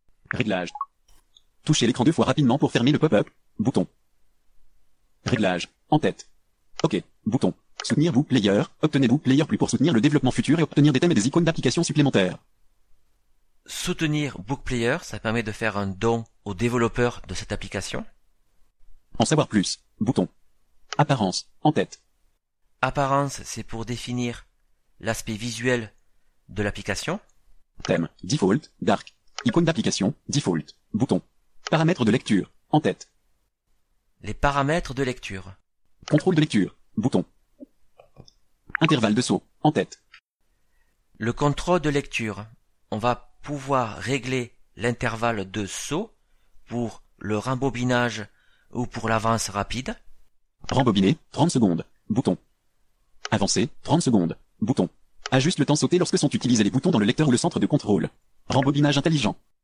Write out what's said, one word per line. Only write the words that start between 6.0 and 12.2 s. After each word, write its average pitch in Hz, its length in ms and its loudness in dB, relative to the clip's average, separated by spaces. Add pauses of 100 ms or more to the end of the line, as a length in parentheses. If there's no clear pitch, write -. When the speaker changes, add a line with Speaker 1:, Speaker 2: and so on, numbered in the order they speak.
Speaker 1:
Ok, 101 220 0 (240)
bouton. 101 260 0 (300)
Soutenir 156 280 2
Book 131 160 2
Player, 104 360 2 (180)
obtenez 139 260 2
Book 131 140 2
Player 135 220 2
Plus 107 160 -2
pour 139 100 0
soutenir 143 240 2
le 110 80 4
développement 143 300 2
futur 139 260 0
et 160 60 4
obtenir 147 300 4
des 127 60 4
thèmes 175 120 4
et 160 40 2
des - 120 2
icônes 175 160 2
d'applications 156 400 0
supplémentaires. 131 560 2 (1300)